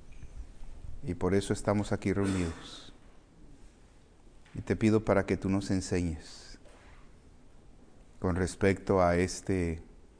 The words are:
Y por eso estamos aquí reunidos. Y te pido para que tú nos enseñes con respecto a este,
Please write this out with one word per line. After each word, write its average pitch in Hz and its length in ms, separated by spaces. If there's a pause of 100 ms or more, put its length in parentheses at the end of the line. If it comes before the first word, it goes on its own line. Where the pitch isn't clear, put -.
(1040)
Y 87 120
por 90 200
eso 98 180
estamos 104 380
aquí 98 220
reunidos. 95 800 (1600)
Y - 60
te 101 160
pido 110 280
para 98 220
que 95 100
tú 95 120
nos 98 240
enseñes 90 880 (1600)
con 92 160
respecto 95 640
a 87 140
este, 87 680 (380)